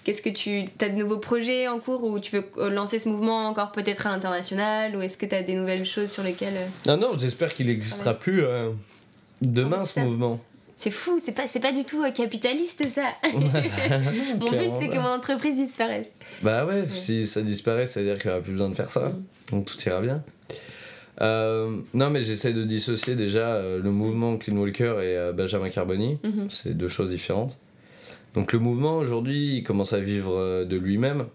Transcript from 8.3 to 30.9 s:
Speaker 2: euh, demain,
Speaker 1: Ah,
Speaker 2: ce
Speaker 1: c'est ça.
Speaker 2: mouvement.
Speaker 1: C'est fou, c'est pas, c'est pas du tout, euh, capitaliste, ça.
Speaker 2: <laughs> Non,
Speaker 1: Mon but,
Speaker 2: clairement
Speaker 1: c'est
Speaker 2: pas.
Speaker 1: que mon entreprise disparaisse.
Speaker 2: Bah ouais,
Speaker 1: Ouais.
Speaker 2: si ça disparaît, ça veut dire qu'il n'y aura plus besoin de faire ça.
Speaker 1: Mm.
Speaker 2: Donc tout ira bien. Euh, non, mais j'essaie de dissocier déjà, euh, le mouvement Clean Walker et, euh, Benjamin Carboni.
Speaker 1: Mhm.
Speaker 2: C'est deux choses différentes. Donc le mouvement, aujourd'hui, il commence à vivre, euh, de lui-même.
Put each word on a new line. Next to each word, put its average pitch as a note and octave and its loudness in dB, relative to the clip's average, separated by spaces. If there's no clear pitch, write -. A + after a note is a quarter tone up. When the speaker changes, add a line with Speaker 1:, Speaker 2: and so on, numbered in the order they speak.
Speaker 2:
euh, A#2+ 0
demain, C3 2
Speaker 1:
Ah, F#3+ -2
Speaker 2:
ce - -4
Speaker 1:
c'est - 0
ça. C3 4
Speaker 2:
mouvement. A#2 2
Speaker 1:
C'est - -2
fou, F4 0
c'est - -4
pas, C4+ -4
c'est - -2
pas C4 2
du C4+ 0
tout, D4+ -2
euh, C4+ 2
capitaliste, B3 0
ça. C#4 -2
Speaker 2:
<laughs> D4+ 2
Non, - 0
Speaker 1:
Mon - 4
but, G3+ 2
Speaker 2:
clairement - 2
Speaker 1:
c'est D4 -2
Speaker 2:
pas. - -2
Speaker 1:
que C4 0
mon B3 0
entreprise C4+ 0
disparaisse. A3+ -2
Speaker 2:
Bah A2 4
ouais, G3 2
Speaker 1:
Ouais. F3+ 0
Speaker 2:
si A2+ 0
ça G#2+ 0
disparaît, A2 0
ça B2 -4
veut G2+ 2
dire G2+ 0
qu'il G#2 -2
n'y F#2 0
aura F2+ -2
plus F#2+ -6
besoin G2 2
de F#2 -4
faire - -4
ça. C3 2
Speaker 1:
Mm. F#3 -4
Speaker 2:
Donc G2+ 0
tout - -10
ira F#2 0
bien. C3 0
Euh, A2 2
non, C3+ 4
mais C#3+ 2
j'essaie A2 0
de A2+ 0
dissocier A#2 0
déjà, A2+ 2
euh, F#2 0
le G2 2
mouvement A2 2
Clean G#2 0
Walker G2+ 2
et, F#2 2
euh, F2 0
Benjamin F#2+ 0
Carboni. G2 0
Speaker 1:
Mhm. G#3 -2
Speaker 2:
C'est - -4
deux F2 0
choses F#2 -2
différentes. G2 -2
Donc - 0
le A#2 4
mouvement, B2 2
aujourd'hui, C#3 0
il - -6
commence G2+ 2
à G2+ 4
vivre, G2 0
euh, F#2 0
de F#2 0
lui-même. A2+ 2